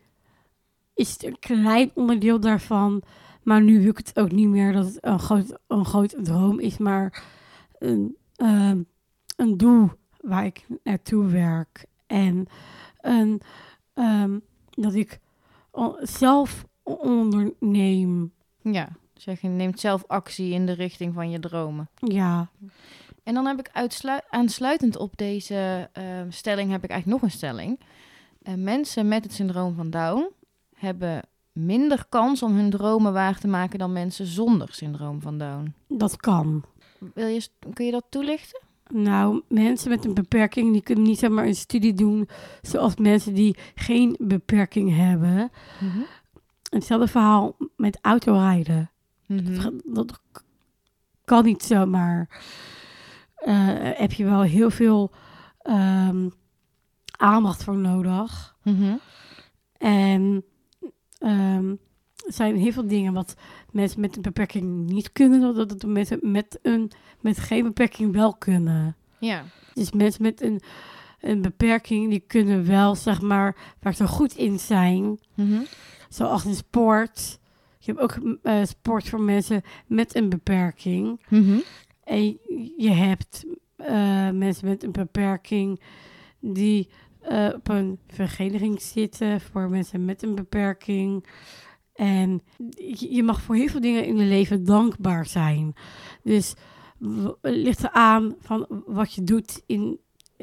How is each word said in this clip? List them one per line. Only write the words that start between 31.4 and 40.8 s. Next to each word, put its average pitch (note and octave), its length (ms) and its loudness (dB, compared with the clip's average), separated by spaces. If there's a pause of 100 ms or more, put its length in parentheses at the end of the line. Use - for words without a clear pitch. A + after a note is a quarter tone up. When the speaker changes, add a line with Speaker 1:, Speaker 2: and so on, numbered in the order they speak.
Speaker 2:
minder A#3+ 580 0
kans B3+ 340 0
om G#3+ 120 2
hun G#3 140 2
dromen G#3 440 0
waar F#3+ 260 0
te - 80 -6
maken F#3 320 -2
dan F#3 140 -4
mensen F3+ 320 -6
zonder F#3 480 0
syndroom D3 480 -10
van D3+ 160 -10
Down. D3 360 -10 (140)
Speaker 1:
Dat G#3+ 300 -4
kan. D#3 460 0 (500)
Speaker 2:
Wil A3+ 140 -6
je A3+ 120 -4
s-, - 140 -12 (200)
kun A#3+ 120 -6
je A#3+ 60 -4
dat A#3+ 180 -6
toelichten? D4 520 -8 (280)
Speaker 1:
Nou, G#3 580 0
mensen A#3+ 420 0
met A#3 160 -2
een G#3 80 -2
beperking, G#3+ 580 0
die G#3+ 100 2